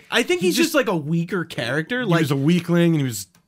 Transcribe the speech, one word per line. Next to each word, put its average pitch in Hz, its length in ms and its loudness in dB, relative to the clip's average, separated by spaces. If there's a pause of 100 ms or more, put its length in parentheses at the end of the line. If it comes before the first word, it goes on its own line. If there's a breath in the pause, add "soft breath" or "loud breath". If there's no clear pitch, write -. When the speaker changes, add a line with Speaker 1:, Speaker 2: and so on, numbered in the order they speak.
(120)
Speaker 1:
I 226 100 0
think 349 200 0
Speaker 2:
he 359 60 2
Speaker 1:
he's 311 100 0
just, 330 100 2
Speaker 2:
just, - 80 -4
Speaker 1:
like, 254 140 2
a 196 60 0
weaker 170 480 -2
character. 156 580 -4
Speaker 2:
he - 40 -4
Speaker 1:
Like, 170 160 2
Speaker 2:
was 143 100 0
a 151 40 0
weakling, 170 580 2
and 160 40 2
he 143 60 0
was 120 220 -6 (220)